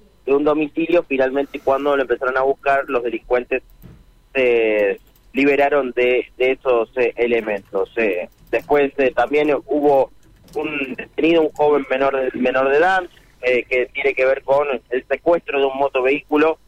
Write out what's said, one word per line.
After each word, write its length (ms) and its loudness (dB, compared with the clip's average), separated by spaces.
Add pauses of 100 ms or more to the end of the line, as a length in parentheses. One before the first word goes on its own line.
(260)
de 80 0
un 100 2
domicilio. 600 0
Finalmente, 600 -4
cuando 320 0
lo 60 0
empezaron 340 -2
a 60 0
buscar, 480 0
los 120 -2
delincuentes 640 -4 (720)
se 680 0 (320)
liberaron 600 2
de, 460 0
de 140 0
esos, 460 0
eh, 180 0
elementos. 800 -4
Eh, 320 -2 (220)
después, 480 0
eh, 180 0
también 400 0 (100)
hubo 460 2 (440)
un 400 -6
detenido, 480 2
un 100 -2
joven 360 2
menor 280 0
de, 200 -4
menor 320 0
de 100 4
edad, 240 2 (400)
eh, 200 0
que 220 -2
tiene 280 -2
que 120 0
ver 180 0
con 240 2 (220)
el 180 -4
secuestro 540 -2
de 60 2
un 100 -6
motovehículo 920 0